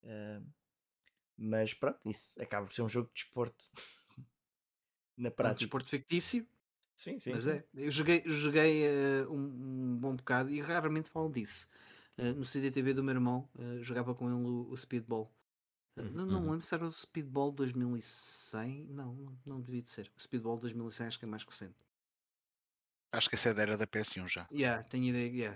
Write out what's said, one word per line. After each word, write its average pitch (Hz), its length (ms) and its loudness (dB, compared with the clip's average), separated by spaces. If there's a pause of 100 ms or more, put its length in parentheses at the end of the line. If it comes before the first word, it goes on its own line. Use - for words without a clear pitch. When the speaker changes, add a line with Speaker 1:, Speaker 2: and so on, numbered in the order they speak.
Speaker 1:
Eh, 107 380 -8 (960)
mas 110 360 4
pronto, 135 260 0 (100)
isso - 320 -4
acaba 104 260 -2
por - 60 -8
ser 120 100 0
um 110 60 0
jogo 120 200 0
de - 140 -14
desporto. - 500 -4
<laughs> - 1400 -20
Na 120 220 -2
Speaker 2:
Um 110 140 6
Speaker 1:
prática. - 0 -
Speaker 2:
desporto 127 360 0
fictício? 175 580 0 (480)
Speaker 1:
Sim, 240 240 -8
sim, 123 200 -2
Speaker 2:
Mas 120 80 0
Speaker 1:
sim. 151 120 2
Speaker 2:
é. - 140 -18
Eu 143 180 -2
joguei, 156 340 6
joguei, 151 600 6
eh, 139 420 4
um, 131 680 -2
um 123 40 0
bom 131 180 0
bocado 127 360 2
e 147 100 0
raramente 156 480 2
falo 160 220 -2
disso. 117 360 -4 (500)
Eh, 123 160 0
no 139 120 -2
C 135 160 -2
D 135 100 2
T 135 100 2
V 131 120 4
do 135 100 2
meu 135 120 2
irmão, 127 340 2 (100)
eh, 120 240 -6
jogava 123 320 0
com 123 140 -4
ele 123 60 2 (140)
o, 120 220 -2
o 127 60 -8
Speedball. 117 560 -4 (640)
Eh, - 60 -8
Speaker 3:
Uhum. 104 80 -6
Speaker 2:
não, 175 160 -4
não 190 180 2
Speaker 3:
Uhum. 156 60 0
Speaker 2:
lembro 165 140 -2
se - 100 -4
era 165 120 -2
o 165 40 -4
Speedball 143 640 -2
dois 135 200 0
mil 123 240 0
e 113 40 -6
cem. - 840 -8
Não, 139 280 -10
não, 135 300 -14
não 135 160 -8
devia 123 220 -6
de - 80 -14
ser. - 260 -12
O - 40 -16
Speedball 117 380 -2
dois 117 140 -6
mil 117 140 -6
e 110 40 -8
cem 117 160 -6
acho 113 120 -6
que 117 60 -10
é 110 40 -6
mais 107 160 -6
recente. - 400 -14 (1300)
Speaker 4:
Acho - 180 2
que - 60 -2
essa 117 160 4
ideia 107 140 4
era 107 120 0
da 110 80 0
P 107 140 -4
S 104 200 -2
um 92 80 -6
já. - 240 -4
Speaker 2:
Yeah, 123 320 0
tenho 127 220 -2
ideia 123 260 0 (240)